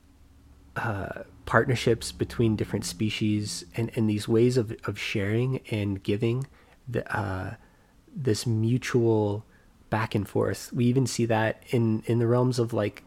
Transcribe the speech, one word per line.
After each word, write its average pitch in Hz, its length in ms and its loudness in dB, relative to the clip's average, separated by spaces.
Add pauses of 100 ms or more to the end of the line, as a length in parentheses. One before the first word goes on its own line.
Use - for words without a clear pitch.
(760)
uh, 101 460 -6 (220)
partnerships 117 680 2
between 113 440 0
different 107 280 -4
species 107 800 -2 (120)
and, 113 180 -2
and 110 140 2
these 107 200 0
ways 120 280 6
of, 117 180 0 (100)
of 104 140 -6
sharing 117 640 -2 (100)
and 101 320 -2
giving 117 440 0 (420)
the, - 280 -4
uh, 98 380 -4 (600)
this 127 320 -2
mutual 113 960 2 (460)
back 107 240 -2
and 101 140 -2
forth. 104 440 -2
We 123 140 2
even 123 200 2
see 117 200 -2
that 110 440 0
in, 113 360 2
in 117 120 2
the 120 80 2
realms 123 320 4
of, 117 140 0
like, 107 340 -2